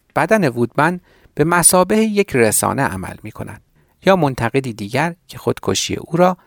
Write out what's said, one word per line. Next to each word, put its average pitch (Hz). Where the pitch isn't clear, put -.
بدن 175
وودمن 139
به 147
مثابه 180
یک 208
رسانه 110
عمل 98
می‌کند، -
یا 190
منتقدی 135
دیگر 127
که 127
خودکشی -
او -
را 180